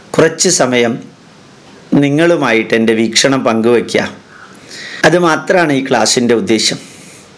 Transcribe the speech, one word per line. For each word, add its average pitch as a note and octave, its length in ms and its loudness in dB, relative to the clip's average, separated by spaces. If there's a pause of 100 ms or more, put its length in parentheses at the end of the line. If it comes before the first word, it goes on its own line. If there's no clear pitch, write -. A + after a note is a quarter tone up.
(140)
കുറച്ച് D#3+ 360 2 (100)
സമയം B2 320 2 (1080)
നിങ്ങളുമായിട്ട് C#3+ 760 0
എൻ്റെ A2+ 220 2
വീക്ഷണം B2+ 440 0
പങ്കുവയ്ക്കുക, A2+ 580 0 (1000)
അത് D#3+ 140 4
മാത്രമാണ് E3 540 0
ഈ C3+ 140 0
ക്ലാസ്സിൻ്റെ A#2+ 480 0
ഉദ്ദേശം. G#2+ 440 -2 (600)